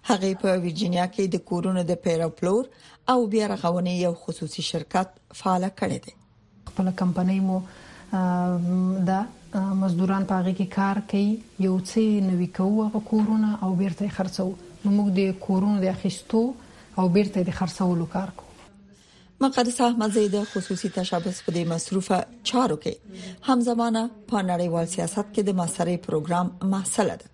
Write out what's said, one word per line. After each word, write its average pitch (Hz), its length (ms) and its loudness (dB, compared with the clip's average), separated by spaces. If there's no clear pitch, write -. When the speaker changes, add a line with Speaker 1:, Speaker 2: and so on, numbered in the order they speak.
Speaker 1:
هغې 190 220 2
په 202 60 0
ویرجینیا 175 440 0
کې 185 280 -2
د - 20 -2
کورونو 180 460 -2
د 170 120 0
پیرو 165 240 0
پلور 190 360 0
او 247 180 4
بیا 208 220 0
رغونې 180 460 -2
یو 170 80 0
خصوصي - 480 -8
شرکت 180 460 -2
فعاله 185 360 0
کړی - 240 -2
دی. - 100 -20
Speaker 2:
خپله 185 240 -2
کمپنۍ 185 500 0
مو، 185 200 0
آه، 180 460 0
ده، 190 140 2
آه، 196 200 0
مزدوران 190 500 2
په 190 180 0
هغې 185 160 0
کې 190 160 0
کار 196 220 2
کوي، 208 280 2
یو 185 200 2
څه 185 180 -4
یې 214 240 4
نوي 180 240 2
کوو 202 400 0
هغه 214 140 -2
کورونه 214 640 2
او 185 120 0
بیرته 190 320 0
یې - 40 -4
خرڅوو. 190 440 -4
نو 202 60 4
موږ 202 260 4
د 190 240 2
کورونو 196 400 2
د 185 40 2
اخیستو 220 720 0
او 185 100 4
بیرته 202 320 2
یې 175 60 2
د 185 40 -4
خرڅولو 175 600 0
کار 190 240 -4
کوو. - 140 -20
Speaker 1:
مقدسه 254 440 2
احمدزی 214 440 2
د 202 160 0
خصوصي 185 440 -4
تشبث 180 540 -4
په 175 100 -4
دې 170 140 0
مصروفه 180 580 0
چارو 240 320 2
کې - 180 -6
همزمانه 233 600 2
په 208 160 0
نړیوال 170 440 0
سیاست 170 480 -4
کې 220 60 2
د 202 100 2
ماسټرۍ 175 360 -2
پروګرام 170 400 0
محصله 190 540 0
ده - 180 -20